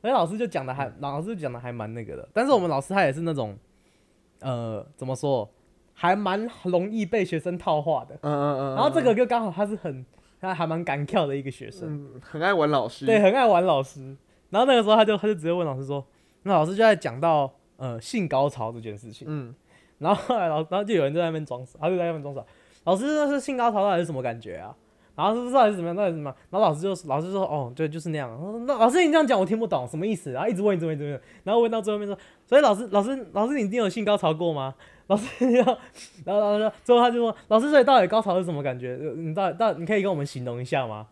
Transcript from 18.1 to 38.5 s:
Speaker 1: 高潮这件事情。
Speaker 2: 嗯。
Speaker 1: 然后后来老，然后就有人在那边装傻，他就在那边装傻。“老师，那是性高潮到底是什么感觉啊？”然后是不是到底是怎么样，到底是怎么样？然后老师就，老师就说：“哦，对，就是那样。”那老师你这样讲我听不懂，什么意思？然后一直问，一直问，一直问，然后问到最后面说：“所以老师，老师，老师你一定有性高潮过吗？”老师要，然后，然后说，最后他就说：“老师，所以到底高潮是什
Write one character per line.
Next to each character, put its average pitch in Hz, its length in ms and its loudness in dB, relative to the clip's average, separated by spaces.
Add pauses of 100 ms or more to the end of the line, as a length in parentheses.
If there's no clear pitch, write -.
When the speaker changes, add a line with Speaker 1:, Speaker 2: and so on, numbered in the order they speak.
Speaker 1:
高 139 220 2
潮 117 240 -6
这 120 80 -12
件 107 180 -12
事 110 140 -18
情。 143 180 -16
Speaker 2:
嗯。 135 240 -8 (440)
Speaker 1:
然 160 140 0
后 196 140 -2
后 247 100 0
来 185 120 0
老， 151 80 0 (120)
然 180 100 -2
后 208 60 -2
就 208 80 -4
有 165 120 4
人 139 100 0
在 175 80 0
那 165 80 0
边 156 160 -6
装 127 180 -10
傻， - 160 -20
他 151 80 0
就 185 80 0
在 175 80 -2
那 170 60 -2
边 156 120 -6
装 139 120 -10
傻。 123 100 -10 (400)
“老 175 100 2
师， 214 120 -2
那 302 220 0
是 277 120 0
性 269 160 -6
高 240 160 2
潮 208 100 0
到 202 100 2
底 170 60 2
是 175 60 0
什 160 100 -8
么 131 60 -6
感 117 180 -4
觉 104 180 -12
啊？” 95 200 -14 (400)
然 160 100 0
后 214 80 2
是 240 60 -4
不 247 60 -8
是 247 80 -6
到 262 100 8
底 214 60 4
是 208 60 -4
怎 175 60 -6
么 170 60 -4
样， 170 80 -6
到 196 60 -2
底 190 80 0
是 165 60 -4
怎 151 60 -8
么 143 60 -8
样？ 131 80 -12 (140)
然 - 100 -2
后 214 80 6
老 156 60 2
师 151 80 -8
就， 196 80 -2 (180)
老 139 100 0
师 165 100 -4
就 185 40 -8
说 196 160 -2
：“哦， 135 260 -4
对， 156 140 -2
就 156 100 -8
是 165 120 -8
那 156 80 -4
样。” 120 200 -8 (300)
那 277 80 0
老 226 140 6
师 349 120 4
你 320 80 4
这 311 60 4
样 311 100 4
讲 233 140 4
我 185 60 2
听 214 120 0
不 226 80 -2
懂， 135 220 -2
什 156 100 -8
么 175 80 -2
意 220 80 0
思？ 147 180 -10
然 127 100 -4
后 196 40 -2
一 240 60 0
直 185 80 -2
问， 202 160 2
一 - 20 -2
直 160 60 -4
问， 160 100 -2
一 143 40 -6
直 143 60 -8
问， 147 140 -6 (260)
然 202 120 2
后 233 60 6
问 226 80 2
到 226 100 -2
最 214 100 -4
后 208 80 -2
面 208 80 -6
说 202 80 -6 (320)
：“所 254 120 6
以 - 20 10
老 240 140 6
师， 226 180 -6
老 202 100 4
师， 254 300 -4
老 214 160 0
师 285 60 -2
你 269 80 0
一 202 60 0
定 233 140 0
有 202 60 2
性 226 160 -4
高 208 100 2
潮 170 200 2
过 165 180 -2
吗？” 135 220 -6 (340)
老 196 80 4
师 208 100 -4 (260)
要， 247 120 6 (600)
然 190 100 0
后， 208 40 4
然 - 20 2
后 208 160 2
说， 214 120 0 (140)
最 240 100 6
后 240 60 8
他 247 100 6
就 240 80 -2
说 233 160 0 (140)
：“老 214 100 6
师， 277 120 2
所 294 100 8
以 254 40 8
到 269 140 8
底 185 80 6
高 214 140 2
潮 196 180 0
是 185 60 0
什 170 80 -4